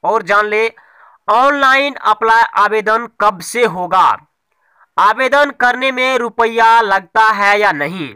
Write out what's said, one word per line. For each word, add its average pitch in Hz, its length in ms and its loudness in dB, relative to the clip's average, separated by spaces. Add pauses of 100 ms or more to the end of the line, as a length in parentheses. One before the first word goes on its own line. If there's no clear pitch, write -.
और 214 200 -2
जान 208 220 0
ले 214 220 -2 (600)
ऑनलाइन 269 640 2
अप्लाई 226 480 0 (160)
आवेदन 220 500 -2 (120)
कब 202 220 0
से 240 240 -2
होगा, 180 400 0 (920)
आवेदन 254 500 2 (100)
करने 254 320 0
में 254 260 -2
रुपया 226 640 2
लगता 196 500 0
है 202 280 0
या 202 140 2
नहीं 147 420 -8